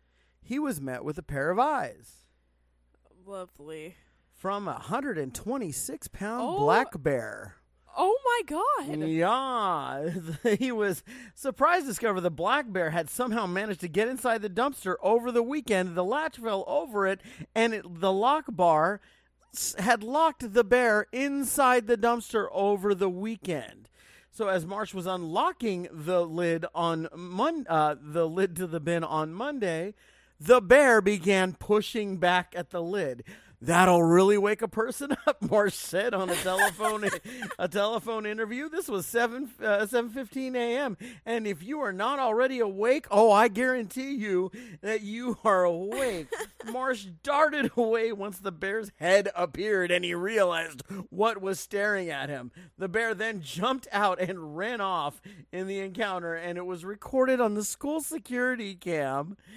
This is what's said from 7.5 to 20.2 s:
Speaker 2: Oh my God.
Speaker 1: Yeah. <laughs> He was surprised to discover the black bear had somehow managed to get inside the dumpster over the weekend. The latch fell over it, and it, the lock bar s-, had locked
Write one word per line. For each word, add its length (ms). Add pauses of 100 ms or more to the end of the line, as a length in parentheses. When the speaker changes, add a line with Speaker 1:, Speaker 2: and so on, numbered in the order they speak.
Speaker 2:
Oh 280
my 200
God. 640
Speaker 1:
Yeah. 1000 (340)
<laughs> 160
He 120
was 300 (320)
surprised 520
to 60
discover 280
the 100
black 420
bear 200
had 180
somehow 360
managed 360
to 60
get 220
inside 320
the 80
dumpster 520
over 300
the 120
weekend. 520
The 80
latch 340
fell 300
over 400
it, 140 (340)
and 180
it, 120 (160)
the 100
lock 380
bar 500 (560)
s-, 240
had 240
locked 500